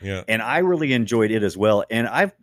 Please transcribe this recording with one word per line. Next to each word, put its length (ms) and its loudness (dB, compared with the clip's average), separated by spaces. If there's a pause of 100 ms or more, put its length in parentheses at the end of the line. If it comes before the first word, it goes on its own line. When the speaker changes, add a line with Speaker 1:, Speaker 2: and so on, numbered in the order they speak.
Speaker 1:
Yeah. 260 -8
Speaker 2:
And 140 0
I 160 -2
really 360 0
enjoyed 360 2
it 120 0
as 140 -2
well. 340 2
And 180 0
I've, 240 0 (100)